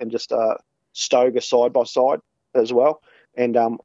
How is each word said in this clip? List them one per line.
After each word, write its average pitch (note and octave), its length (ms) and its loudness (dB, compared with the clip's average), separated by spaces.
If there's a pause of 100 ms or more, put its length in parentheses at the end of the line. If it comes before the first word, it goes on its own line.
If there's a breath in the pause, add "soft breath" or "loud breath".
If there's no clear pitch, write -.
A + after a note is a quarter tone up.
and A2+ 100 -10
just A#2 220 -8
a A2+ 240 0 (380)
Stoeger B2 480 0
side B2 320 0
by B2 100 2
side C3 360 -2 (340)
as A#2+ 180 0
well. C#3 300 2 (340 soft breath)
And, B2 200 0
um, A#2 280 0